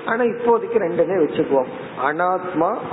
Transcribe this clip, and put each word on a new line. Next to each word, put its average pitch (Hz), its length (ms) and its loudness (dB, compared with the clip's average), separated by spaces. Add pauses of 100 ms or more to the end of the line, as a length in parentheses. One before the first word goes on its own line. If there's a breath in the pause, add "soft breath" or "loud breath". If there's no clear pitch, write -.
ஆனா 226 200 0
இப்போதைக்கு 226 560 2
ரெண்டுமே 170 380 0
வச்சுக்குவோம், 139 520 2 (320)
அனாத்மா, 180 680 0 (220)